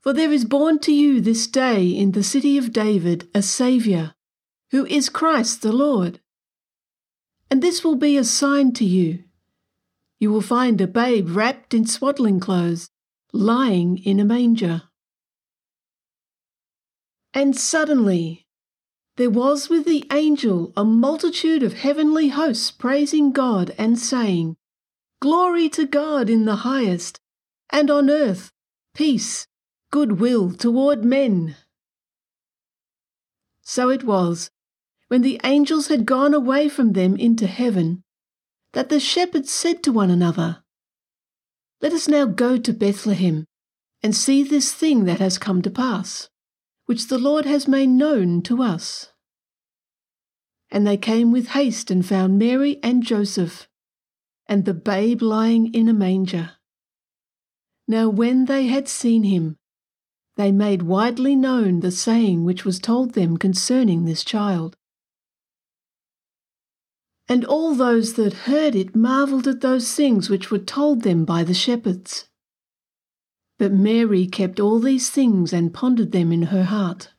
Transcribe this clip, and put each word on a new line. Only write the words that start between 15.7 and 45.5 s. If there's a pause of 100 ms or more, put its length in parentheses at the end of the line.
And
suddenly (720)
there
was
with
the
angel
a
multitude
of
heavenly
hosts
praising
God
and
saying, (640)
"Glory
to
God
in
the
highest, (520)
and
on
earth (420)
peace, (440)
goodwill
toward
men." (2000)
So
it
was, (560)
when
the
angels
had
gone
away
from
them
into
heaven, (680)
that
the
shepherds
said
to
one
another, (1160)
"Let
us
now
go
to
Bethlehem (560)
and
see
this
thing
that
has
come